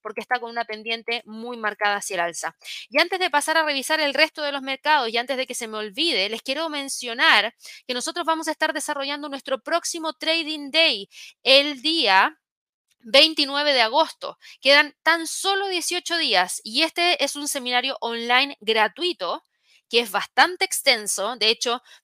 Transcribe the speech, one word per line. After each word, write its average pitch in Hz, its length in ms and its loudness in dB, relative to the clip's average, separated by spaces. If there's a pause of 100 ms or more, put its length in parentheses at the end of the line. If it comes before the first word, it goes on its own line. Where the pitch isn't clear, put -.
porque 220 200 -10
está 247 180 -4
con 233 120 -10
una 233 140 -4
pendiente 226 600 -6
muy 226 320 -12
marcada 208 380 -2
hacia 202 200 -6
el 180 40 0
alza. 170 360 -4 (340)
Y 254 100 2
antes 349 200 2
de 359 120 0
pasar 311 260 0
a 320 60 4
revisar 302 360 -2
el 285 140 0
resto 302 300 0
de 285 80 -4
los 277 100 -6
mercados 269 480 0
y 220 80 -2
antes 254 200 -2
de 262 100 -4
que 247 80 -8
se 233 120 -6
me 220 100 -8
olvide, 214 520 -2
les 220 140 -8
quiero 311 260 -4
mencionar 262 840 0 (320)
que 247 80 -4
nosotros 320 300 -4
vamos 320 220 -2
a 311 40 0
estar 311 220 -2
desarrollando 285 560 -6
nuestro 269 340 -6
próximo 320 500 -4
Trading 311 560 -4
Day 269 400 2 (320)
el 277 400 4
día 262 560 4 (600)
veintinueve 285 760 4
de 254 80 4
agosto. 262 560 0 (240)
Quedan 285 400 6
tan 330 240 2
solo 392 440 -2
dieciocho 349 480 -4
días 208 460 0
y 240 200 -2
este 339 400 0
es 277 120 -2
un 285 120 -8
seminario 247 540 -2
online 240 580 -2
gratuito 214 840 -2 (480)
que 233 100 4
es 214 100 -8
bastante 302 540 0
extenso. 220 720 -2
De 214 120 2
hecho, 233 320 -2 (220)